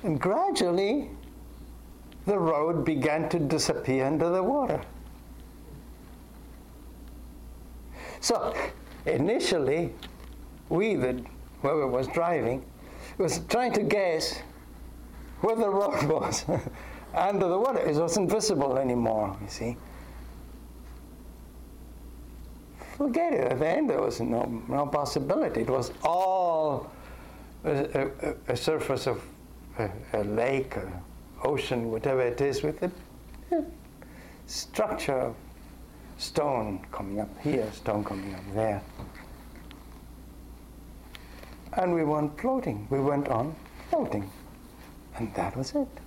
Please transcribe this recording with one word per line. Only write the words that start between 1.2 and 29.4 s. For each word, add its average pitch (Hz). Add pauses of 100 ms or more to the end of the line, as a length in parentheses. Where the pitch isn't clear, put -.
the 202
road 160
began 156
to 175
disappear 139
under 156
the 185
water. 254 (3500)
So - (520)
initially, 160 (760)
we, 196
the, 127 (400)
whoever 139
was 127
driving, 143 (540)
was 170
trying 240
to 220
guess 175 (1000)
where 226
the 226
road 196
<laughs> 147
was - (680)
under 190
the 185
water. 240
It 151
wasn't 170
visible 156
anymore, 117
you 101
see. 120 (3250)
Forget 302
it. 127
At 131
the 156
end, 254
there 139
was -
no, 117
no 139
possibility. 151
It 113
was 127 (100)
all 165 (760)
a, 139 (140)
a, 151 (140)
a 120
surface 156
of 113 (560)